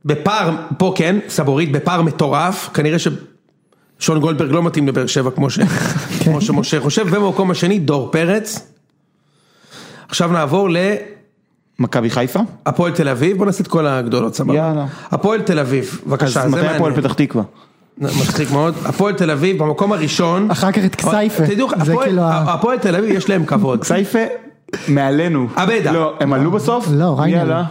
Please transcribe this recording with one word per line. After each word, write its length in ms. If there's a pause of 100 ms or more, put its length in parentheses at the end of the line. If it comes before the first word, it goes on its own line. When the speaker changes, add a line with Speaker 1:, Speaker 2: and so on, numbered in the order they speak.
Speaker 1:
בפער, 460 (280)
פה 180
כן, 200 (120)
סבורית, 440
בפער 300
מטורף, 720
כנראה 240
ש-, 100 (920)
שון 220
גולדברג 300
לא 120
מתאים 260
לבאר 180
שבע 240
כמו 200
ש-, 100
Speaker 2:
<laughs> 580
כן. 60
Speaker 1:
כמו 160
שמשה 400
חושב, 300
ובמקום 400
השני, 280
דור 340
פרץ. 600 (1400)
עכשיו 240
נעבור 380
ל- 60 (1000)
Speaker 3:
מכבי 320
חיפה? 300 (260)
Speaker 1:
הפועל 260
תל 160
אביב, 300
בוא 80
נעשה 160
את 60
כל 180
הגדולות, 480
סבבה. 200
Speaker 3:
יאללה. 320 (240)
Speaker 1:
הפועל 320
תל 160
אביב, 480
בבקשה, 360
Speaker 3:
אז 80
Speaker 1:
זה 60
Speaker 3:
מתי 100
הפועל 260
Speaker 1:
מעניין. 160
Speaker 3:
פתח 60
תקווה? 300 (540)
Speaker 1:
מצחיק 520
מאוד, 240 (100)
הפועל 300
תל 160
אביב, 280
במקום 340
הראשון. 580
Speaker 2:
אחר 220
כך 120
את 100
כסייפה. 520
Speaker 1:
תדעו, 220 (160)
Speaker 2:
זה 80
Speaker 1:
הפועל, 160
Speaker 2:
כאילו 140
ה- 320
Speaker 1:
הפועל 240
תל 180
אביב, 140
יש 180
להם 160
כבוד. 360
Speaker 3:
כסייפה 380 (720)
מעלינו. 580 (100)
Speaker 1:
אבדה. 360
Speaker 3:
לא, 280
הם 120
עלו 180
בסוף? 420
Speaker 2:
לא, 260
ריינה. 200
Speaker 3:
יאללה. 320